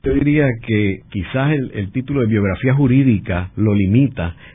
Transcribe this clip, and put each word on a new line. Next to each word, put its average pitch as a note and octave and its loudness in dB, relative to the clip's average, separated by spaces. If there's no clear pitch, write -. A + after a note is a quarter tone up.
Yo C3+ 0
diría C#3+ 2
que G#2 0
quizás C3 -2
el, C#3 -4
el G2 -6
título C3+ -4
de A2+ 0
biografía G#2+ 0
jurídica B2 2
lo G#2 2
limita, G2+ 0